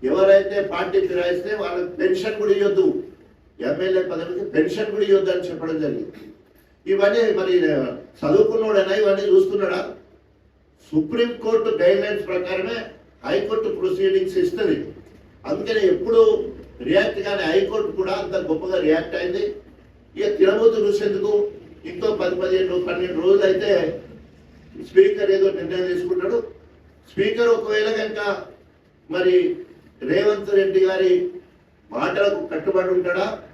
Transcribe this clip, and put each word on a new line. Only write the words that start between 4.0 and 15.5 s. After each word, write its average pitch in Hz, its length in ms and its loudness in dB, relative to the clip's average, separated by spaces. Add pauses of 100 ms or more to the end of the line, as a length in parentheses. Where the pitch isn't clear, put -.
పదవికి 175 320 -6 (120)
పెన్షన్ 190 380 0
కూడా 202 160 0
ఇవ్వద్దు 185 240 4
అని 180 160 -4
చెప్పడం 160 340 -6
జరిగింది. - 380 -8 (640)
ఇవన్నీ 202 380 2 (160)
మరి 185 160 0 (640)
చదువుకున్నోడైనా 214 840 2
ఇవన్నీ 196 300 2
చూస్తున్నాడా? 190 500 2 (1080)
సుప్రీంకోర్టు 226 760 0 (120)
గైడ్‌లైన్స్ 196 480 2
ప్రకారమే 185 480 -4 (480)
హైకోర్టు 214 440 -2 (100)
ప్రొసీడింగ్స్ 185 640 0
ఇస్తుంది. - 340 0 (720)
అందుకని 220 320 -2 (120)